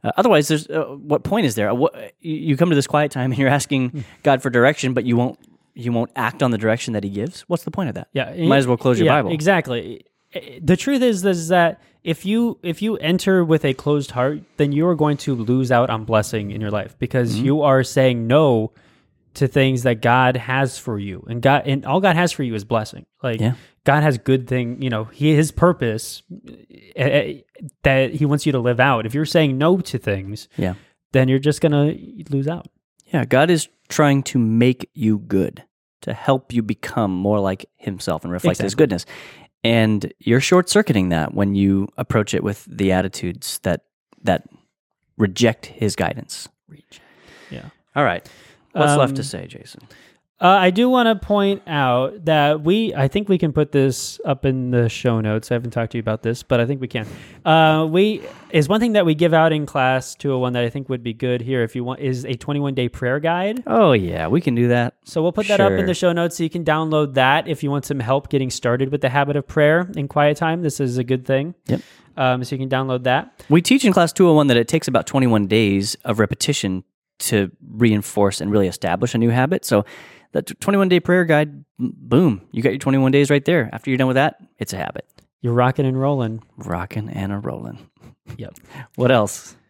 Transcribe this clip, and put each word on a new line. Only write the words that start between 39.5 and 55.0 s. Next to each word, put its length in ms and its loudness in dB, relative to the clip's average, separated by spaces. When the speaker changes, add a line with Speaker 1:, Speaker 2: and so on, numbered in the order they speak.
Speaker 1:
And 560 2
you're 220 2
short-circuiting 680 2
that 240 -2
when 200 0
you 420 2
approach 380 -2
it 80 -2
with 260 -6
the 240 -2
attitudes 720 -4
that, 200 -4
that 220 0
reject 500 0
his 300 -6
guidance. 520 -8
Speaker 2:
Reach. 320 -20
Yeah. 180 -18
Speaker 1:
All 100 0
right. 220 -2
What's 240 2
left 200 2
to 60 -6
Speaker 2:
Um, 20 -8
Speaker 1:
say, 220 -10
Jason? 340 -20
Speaker 2:
Uh, 100 4
I 200 6
do 220 2
wanna 260 4
point 500 0
out 600 0
that 340 2
we, 340 0
I 140 0
think 180 -2
we 120 2
can 160 -2
put 180 0
this 500 0
up 220 -2
in 260 -2
the 200 2
show 320 -2